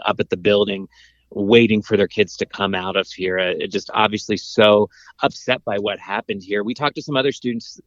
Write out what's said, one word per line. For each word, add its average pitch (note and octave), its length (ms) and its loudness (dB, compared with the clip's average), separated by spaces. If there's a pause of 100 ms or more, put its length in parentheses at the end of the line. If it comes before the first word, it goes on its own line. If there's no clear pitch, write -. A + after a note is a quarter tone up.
up G#2+ 140 -2
at G#2 100 -2
the - 80 -2
building, G2+ 500 2 (440)
waiting G#2+ 500 4
for G#2+ 160 -2
their G2 100 4
kids - 300 -2
to G2 80 -4
come G2 300 -4
out F#2 200 -4
of G2 140 0
here. F#2 300 -4
Uh, F#2 200 0
it - 100 -6
just F#2+ 260 -6
obviously G#2+ 420 0
so G#2 500 4 (360)
upset - 420 -2
by G2+ 140 -2
what G2+ 200 -4
happened G2+ 440 -6
here. G2+ 200 -4
We A#2 120 -4
talked D3 200 -2
to D#3 60 -10
some D3 160 -4
other C3+ 140 2
students - 560 -6